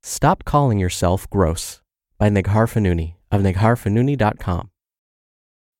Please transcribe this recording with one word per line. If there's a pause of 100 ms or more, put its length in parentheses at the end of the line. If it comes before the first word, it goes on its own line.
(100)
Stop
Calling
Yourself
Gross (340)
by
Neghar
Fonouni (140)
of
neghar
fonouni
dot
com. (1080)